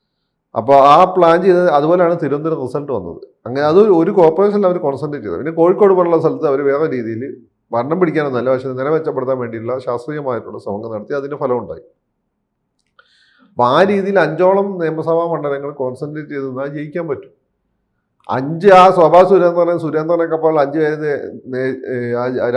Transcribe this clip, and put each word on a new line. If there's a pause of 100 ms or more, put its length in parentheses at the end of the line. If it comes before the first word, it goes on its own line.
(600)
അപ്പോൾ (160)
ആ (180)
പ്ലാൻ
ചെയ്ത് (140)
അതുപോലെയാണ്
തിരുവനന്തപുരം
റിസൾട്ട്
വന്നത്. (260)
അങ്ങനെ
അത്
ഒരു, (100)
ഒരു
കോർപ്പറേഷനിൽ
അവർ
കോൺസെൻട്രേറ്റ്
ചെയ്തത്.
പിന്നെ
കോഴിക്കോട്
പോലുള്ള
സ്ഥലത്ത്
അവർ (100)
വേറെ (100)
രീതിയിൽ (500)
ഭരണം
പിടിക്കാനൊന്നുമല്ല,
പക്ഷേ (100)
നില
മെച്ചപ്പെടുത്താൻ
വേണ്ടിയുള്ള (120)
ശാസ്ത്രീയമായിട്ടുള്ള
ശ്രമങ്ങൾ
നടത്തി,
അതിൻ്റെ
ഫലം
ഉണ്ടായി. (1700)
അപ്പോൾ (100)
ആ (120)
രീതിയിൽ
അഞ്ചോളം (140)
നിയമസഭാ
മണ്ഡലങ്ങൾ (100)
കോൺസെൻട്രേറ്റ്
ചെയ്ത്
നിന്നാൽ
ജയിക്കാൻ
പറ്റും. (1040)
അഞ്ച് (100)
ആ (140)
ശോഭാ
സുരേന്ദ്രൻ,
സുരേന്ദ്രനൊക്കെ
പോലുള്ള
അഞ്ച്
പേര്
നേ-, (320)
നേ-, (720)
ആ